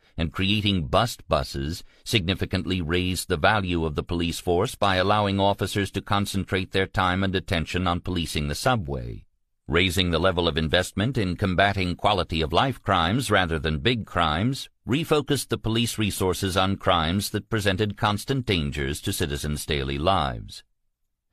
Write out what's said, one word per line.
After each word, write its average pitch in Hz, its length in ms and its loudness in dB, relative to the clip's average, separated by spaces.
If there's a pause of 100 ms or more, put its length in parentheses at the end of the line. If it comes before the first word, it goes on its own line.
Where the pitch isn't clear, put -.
(200)
and 82 140 -2
creating 98 520 0
bust 101 420 0
buses 73 540 -2 (220)
significantly 92 800 0
raised 90 480 -2
the 90 80 2
value 90 480 2
of 76 100 -4
the 82 80 -2
police 85 340 -2
force 90 380 0
by 98 220 2
allowing 98 420 2
officers 98 500 0
to 95 120 -4
concentrate 98 680 -2
their 95 140 2
time 92 380 0
and 92 100 0
attention 87 540 -2
on 87 140 0
policing 80 480 -4
the 73 40 -4
subway. 69 680 -2 (420)
Raising 87 460 2
the 80 80 2
level 87 280 2
of 78 100 0
investment 90 600 0
in 92 200 0
combating 95 580 2
quality-of-life 90 840 0
crimes 98 500 2
rather 87 260 4
than 76 220 -2
big 107 260 0
crimes 87 640 0 (180)
refocused 147 600 0
the 113 100 -2
police 113 400 -2
resources 95 600 0
on 95 180 2
crimes 90 540 0
that - 200 -6
presented 101 460 0
constant 113 500 -2
dangers 73 540 0
to 101 140 -4
citizens' 76 520 -4
daily 69 320 -2
lives. 76 680 -2 (680)